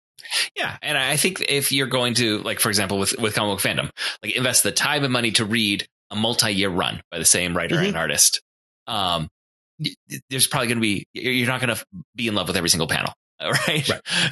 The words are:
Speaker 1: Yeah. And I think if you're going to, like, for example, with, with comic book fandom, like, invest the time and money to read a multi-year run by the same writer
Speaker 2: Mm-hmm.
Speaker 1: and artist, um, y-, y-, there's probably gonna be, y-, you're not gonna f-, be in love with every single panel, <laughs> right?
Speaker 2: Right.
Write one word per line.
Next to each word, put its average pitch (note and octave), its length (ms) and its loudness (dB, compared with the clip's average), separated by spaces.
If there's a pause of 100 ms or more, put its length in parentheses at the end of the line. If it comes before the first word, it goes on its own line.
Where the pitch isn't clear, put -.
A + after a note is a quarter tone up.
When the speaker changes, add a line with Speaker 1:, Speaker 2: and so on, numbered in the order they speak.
(540)
Speaker 1:
Yeah. - 280 -4
And D3 140 -2
I C3+ 200 0
think F#3+ 240 0
if C#3 320 0
you're C#3 140 2
going A#2+ 280 2
to, A2 260 2
like, G2+ 200 -4
for - 80 2
example, G2+ 300 2
with, G2 200 0
with A2 160 0
comic G#2 240 0
book - 40 -2
fandom, - 280 0 (320)
like, G#2+ 140 -4
invest B2 260 4
the G2+ 100 0
time C#3+ 320 0
and B2+ 80 0
money A#2 200 2
to A2+ 120 2
read G#2 420 0 (240)
a G2+ 60 -8
multi-year G#2+ 520 2
run F2 420 -2
by E2+ 80 -8
the D#2+ 60 -2
same F2 320 2
writer E2+ 200 0
Speaker 2:
Mm-hmm. F#3 100 2
Speaker 1:
and G3+ 100 -2
artist, D#2 460 2 (440)
um, F2+ 400 -2 (540)
y-, - 140 -6 (160)
y-, C#3 80 -12 (120)
there's C3 160 0
probably B2+ 220 0
gonna A#2 120 0
be, G#2 340 0
y-, - 80 -10
you're B2 260 0
not B2+ 120 0
gonna A#2+ 120 0
f-, - 120 -6 (300)
be A#2 140 -4
in G#2+ 60 0
love F#2 120 0
with F2+ 120 0
every E2+ 100 2
single E2 180 2
panel, B1+ 260 -2 (140)
<laughs> - 160 -20
right? C#3+ 460 0
Speaker 2:
Right. - 120 -2 (320)